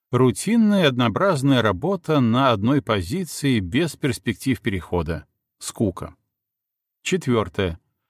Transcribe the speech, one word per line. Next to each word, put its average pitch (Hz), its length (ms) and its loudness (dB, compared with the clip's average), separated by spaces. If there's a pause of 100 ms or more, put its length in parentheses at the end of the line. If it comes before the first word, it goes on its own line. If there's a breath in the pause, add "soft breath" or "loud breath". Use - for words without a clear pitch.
(120)
Рутинная 190 800 2
однообразная 131 720 2
работа 147 580 0
на 123 320 2
одной 117 300 0
позиции 120 800 -2
без 117 360 -2
перспектив 120 640 -4
перехода. 85 640 -4 (320)
Скука. - 580 -6 (840)
Четвёртое. 104 760 -2 (300)